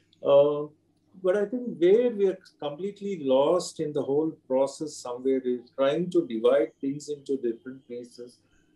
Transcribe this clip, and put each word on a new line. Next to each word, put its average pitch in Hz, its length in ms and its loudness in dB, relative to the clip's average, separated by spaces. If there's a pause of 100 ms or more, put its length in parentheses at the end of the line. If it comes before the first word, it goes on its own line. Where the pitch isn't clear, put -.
(220)
Uh, 147 440 4 (560)
but 185 140 2
I 202 100 0
think 226 320 -6
where 214 320 6
we 202 180 0
are 180 100 -2 (220)
completely 175 640 -8
lost 151 560 2
in 151 120 -4
the 143 100 -2
whole 147 280 0 (160)
process 135 480 -2
somewhere 131 500 -2
is 123 320 -4
trying 156 340 0
to 170 160 2
divide 123 540 2
things 143 280 -6
into 139 300 -6
different 120 500 -8
pieces 120 500 -16 (380)